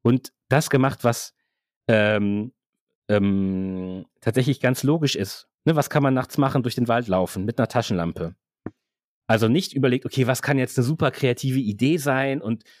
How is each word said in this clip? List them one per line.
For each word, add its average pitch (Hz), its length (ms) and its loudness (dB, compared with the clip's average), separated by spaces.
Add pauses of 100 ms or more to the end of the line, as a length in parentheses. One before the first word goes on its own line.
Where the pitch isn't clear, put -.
und 123 300 0 (160)
das 151 200 0
gemacht, 135 340 0
was, - 300 -2 (540)
ähm, 104 680 2 (560)
ähm, 95 960 0 (160)
tatsächlich 127 400 0
ganz 123 220 0
logisch 147 320 0
ist. - 320 -8 (180)
Ne, 160 100 2
was 143 140 0
kann 147 140 2
man 135 100 4
nachts 127 240 -4
machen? 135 260 2
Durch 117 120 -4
den 120 120 -2
Wald 120 200 0
laufen 92 380 0
mit - 140 -6
einer 113 80 2
Taschenlampe. 85 680 -4 (920)
Also 110 200 2
nicht 139 260 0
überlegt, 127 320 0
„Okay, 120 220 0
was 127 140 0
kann 139 180 0
jetzt 127 180 -4
eine 123 80 2
super 151 260 0
kreative 131 480 -2
Idee 127 380 0
sein?“ 135 440 -2
Und 110 220 -6 (180)